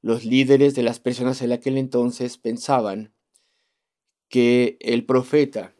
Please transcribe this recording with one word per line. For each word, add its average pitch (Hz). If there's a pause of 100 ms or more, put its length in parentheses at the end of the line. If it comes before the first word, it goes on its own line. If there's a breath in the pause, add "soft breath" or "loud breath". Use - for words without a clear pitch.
los 117
líderes 135
de 131
las 117
personas 127
en 120
aquel 131
entonces 123
pensaban 113 (1200)
que 120
el 117
profeta, 127